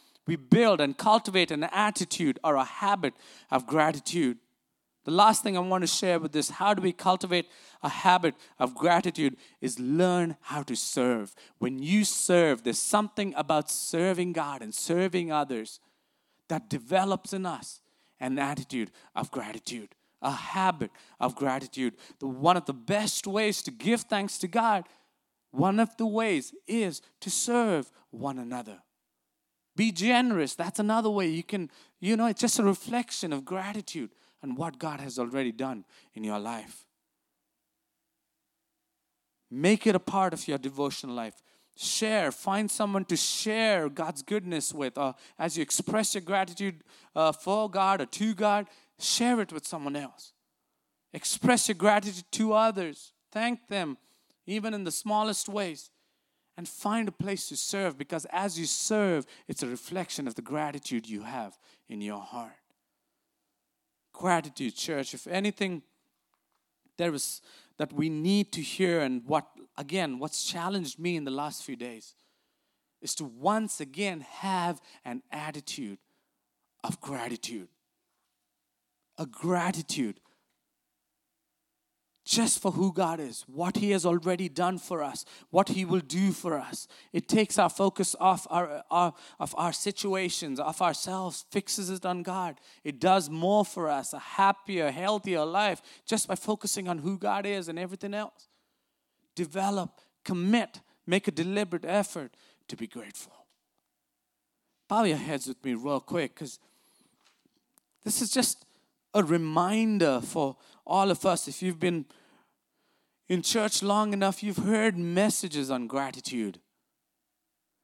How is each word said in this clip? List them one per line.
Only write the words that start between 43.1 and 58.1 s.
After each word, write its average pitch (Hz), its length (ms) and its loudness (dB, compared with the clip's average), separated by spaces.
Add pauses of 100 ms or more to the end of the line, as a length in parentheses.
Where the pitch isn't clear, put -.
share 214 720 2
God's 147 340 -6
goodness 180 500 -2
with. 143 260 -4
Or 135 160 0 (240)
as 156 180 -2
you 165 60 0
express - 520 0
your 202 60 -4
gratitude, 185 640 -2 (300)
uh, 156 180 4
for 208 360 0
God 190 320 2
or 127 60 -2
to 220 280 -2
God, 208 340 2 (300)
share 240 420 2
it 185 120 -2
with 156 140 -10
someone 143 300 -6
else. - 360 -10 (800)
Express - 560 2
your 214 60 2
gratitude 196 580 2
to 220 200 0
others. 196 600 0 (200)
Thank 233 360 -4
them, 170 300 -4 (480)
even 214 280 -4
in 196 100 -6
the 165 80 -4
smallest 214 560 -2
ways. 196 420 -6 (680)
And 175 100 -10
find 214 400 -2
a 170 40 -8
place - 360 -6
to 143 80 -8
serve, 185 420 -4
because 147 280 -8